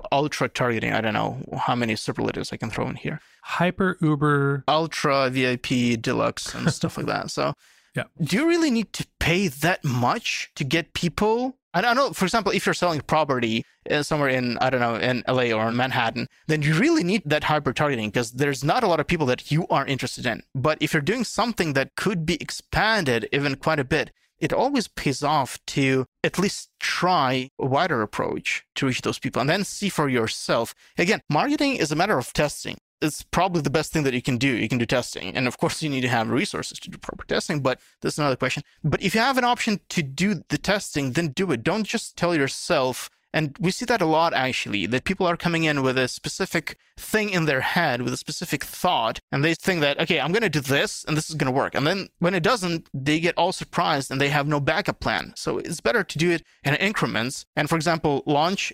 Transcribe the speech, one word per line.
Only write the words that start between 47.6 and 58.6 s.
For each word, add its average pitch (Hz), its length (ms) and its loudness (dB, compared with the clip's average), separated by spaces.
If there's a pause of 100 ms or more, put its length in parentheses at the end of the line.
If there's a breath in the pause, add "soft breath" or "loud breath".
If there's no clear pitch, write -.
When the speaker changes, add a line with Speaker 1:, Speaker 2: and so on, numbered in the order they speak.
Speaker 1:
head, 131 420 0
with 123 100 -2
a 123 40 -6
specific - 460 -6
thought, 127 580 0 (100)
and 139 120 0
they 165 120 2
think 180 260 0
that, 143 180 2
"Okay, 165 200 2
I'm 139 120 0
gonna 214 180 2
do 147 100 0
this, 139 480 0
and 151 100 0
this 156 140 -4
is 160 40 -8
gonna 143 140 0
work." 127 240 0
And 135 140 2
then 185 220 -2 (100)
when 175 160 2
it 170 80 0
doesn't, 175 500 0
they 147 260 0
get 165 160 0
all 185 160 2
surprised, 165 600 -2
and 135 100 -2
they 143 80 2
have 147 180 0
no 147 120 2
backup 160 400 0
plan. 101 360 -2
So 135 220 -4
it's - 240 -8
better 240 220 2
to - 160 -8
do 170 100 4
it 165 140 0 (200 soft breath)
in 139 120 2
increments. 131 800 -2
And, 147 140 0
for 165 60 2
example, 160 520 2
launch 156 460 2